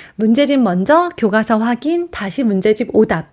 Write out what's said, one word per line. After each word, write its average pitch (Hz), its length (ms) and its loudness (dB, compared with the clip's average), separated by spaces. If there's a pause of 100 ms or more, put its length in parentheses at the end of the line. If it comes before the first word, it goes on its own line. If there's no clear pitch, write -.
(140)
문제집 254 460 2
먼저, 247 580 2
교과서 220 400 0
확인, 294 520 -2
다시 208 320 -6
문제집 214 540 0
오답, 208 360 0